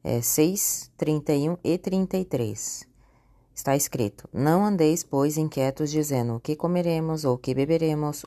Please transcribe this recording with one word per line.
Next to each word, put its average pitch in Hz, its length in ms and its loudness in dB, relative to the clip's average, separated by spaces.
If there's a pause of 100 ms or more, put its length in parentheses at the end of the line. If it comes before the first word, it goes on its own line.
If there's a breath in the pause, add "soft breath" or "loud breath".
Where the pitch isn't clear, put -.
é, 120 180 0
seis, - 720 0
trinta 151 380 0
e 143 160 2
um 175 140 -2
e 170 160 0
trinta 190 360 -2
e 185 80 0
três. 117 640 -6 (680 soft breath)
Está 139 200 0
escrito: - 560 -2
"Não 160 320 4
andeis, 165 400 2
pois, 147 320 0
inquietos, 151 540 0
dizendo, 139 460 0
o 117 40 -6
que 151 160 -4
comeremos, 160 720 0
ou 127 80 4
o 127 60 -2
que 131 160 -2
beberemos, 151 720 0